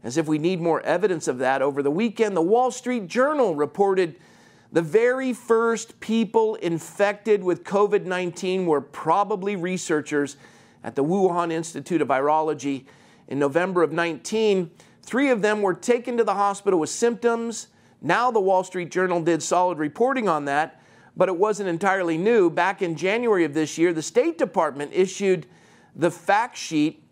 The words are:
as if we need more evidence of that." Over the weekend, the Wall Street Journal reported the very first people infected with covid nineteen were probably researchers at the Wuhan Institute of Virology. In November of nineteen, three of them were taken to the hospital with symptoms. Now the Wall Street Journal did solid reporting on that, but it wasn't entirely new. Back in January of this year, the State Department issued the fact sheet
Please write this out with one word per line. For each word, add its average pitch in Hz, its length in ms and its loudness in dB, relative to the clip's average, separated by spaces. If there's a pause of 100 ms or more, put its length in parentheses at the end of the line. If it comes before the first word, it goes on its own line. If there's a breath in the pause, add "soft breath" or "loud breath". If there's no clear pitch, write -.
as 123 140 -4
if 156 100 -2
we 156 100 -2
need 175 220 -2
more 165 220 0
evidence 175 480 -2
of 127 80 -4
that." 131 240 0
Over 139 200 0
the 139 80 0
weekend, 208 460 0
the 165 60 2
Wall 233 300 2
Street 240 360 -6
Journal 247 480 2
reported 180 640 0 (520 soft breath)
the 170 120 2
very 247 500 2
first 226 720 0
people 220 540 0
infected 202 840 0
with 180 220 0
covid 202 400 2
nineteen 185 600 -2
were 147 160 2
probably 196 760 -2
researchers 151 800 -2 (480 loud breath)
at 113 120 -10
the 139 100 0
Wuhan 175 480 0
Institute 160 480 -4
of 131 80 -2
Virology. 143 760 0 (460 loud breath)
In 135 100 -4
November 170 420 0
of 156 120 2
nineteen, 175 800 0 (320 soft breath)
three 269 260 0
of 226 120 2
them 208 200 2
were 190 120 0
taken 240 440 -2
to 226 80 2
the 208 80 0
hospital 196 480 0
with 151 80 -2
symptoms. 233 800 -2 (380 soft breath)
Now 220 260 2
the 214 100 2
Wall 185 240 2
Street 180 260 -8
Journal 180 300 0
did 165 200 2
solid 175 360 0
reporting 226 500 0
on 151 160 0
that, 143 380 -2 (340 soft breath)
but 180 140 2
it 175 80 -2
wasn't 202 320 0
entirely 175 480 0
new. 196 320 4
Back 180 320 0
in 170 160 -4
January 202 480 2
of 143 80 -4
this 156 240 -2
year, 170 160 2
the 156 80 -4
State 302 360 0
Department 151 560 -2
issued 185 520 0 (500 soft breath)
the 156 160 0
fact 220 460 -2
sheet 156 440 -2 (100)